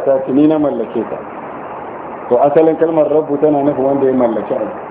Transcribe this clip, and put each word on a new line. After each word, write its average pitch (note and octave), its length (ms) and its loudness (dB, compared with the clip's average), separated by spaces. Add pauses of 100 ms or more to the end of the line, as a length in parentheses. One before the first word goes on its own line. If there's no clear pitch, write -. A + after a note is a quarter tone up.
ta C3+ 200 2
ce, C#3+ 60 -4
ni D3 160 6
na D#3 100 4
mallake A#2+ 520 -2
ta. - 80 -6 (1120)
To, A#2+ 100 2
asalin D#3 380 4
kalmar D#3+ 340 2
rabbu D3 260 0
tana D3+ 240 2
nufin C3+ 220 0
wanda C#3 240 2
ya C3 60 2
mallaki A#2 420 0
abu. G#2+ 160 -4 (200)